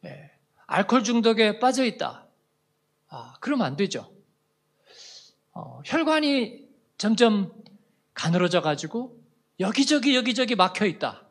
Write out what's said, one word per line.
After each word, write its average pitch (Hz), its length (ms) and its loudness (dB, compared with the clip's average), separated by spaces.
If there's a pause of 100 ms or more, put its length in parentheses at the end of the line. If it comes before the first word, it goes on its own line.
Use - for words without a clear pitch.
예. 147 260 -18 (360)
알코올 208 380 0
중독에 220 540 2
빠져 254 260 2
있다. - 420 -6 (800)
아, 120 320 -18
그러면 247 260 -2
안 135 100 -6
되죠. 143 340 -4 (1400)
어, - 320 -16
혈관이 294 800 0 (300)
점점 214 560 2 (600)
가늘어져 175 480 2
가지고 160 580 -4 (380)
여기저기, 262 580 2
여기저기 254 380 0
막혀 185 320 2
있다. 127 440 -6